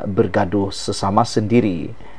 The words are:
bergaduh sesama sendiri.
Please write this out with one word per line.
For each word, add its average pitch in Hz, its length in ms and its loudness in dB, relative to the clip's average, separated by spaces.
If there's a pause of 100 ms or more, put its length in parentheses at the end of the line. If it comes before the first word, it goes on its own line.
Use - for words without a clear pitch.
bergaduh 101 640 2
sesama 104 560 0
sendiri. 107 640 2 (280)